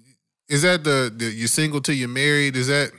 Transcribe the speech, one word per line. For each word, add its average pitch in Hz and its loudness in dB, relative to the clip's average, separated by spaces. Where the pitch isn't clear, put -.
is 147 0
that 175 2
the, 135 2
the 117 -6
you're 113 -4
single 151 0
till 143 -2
you're 127 -2
married? 139 0
Is 127 -2
that 143 0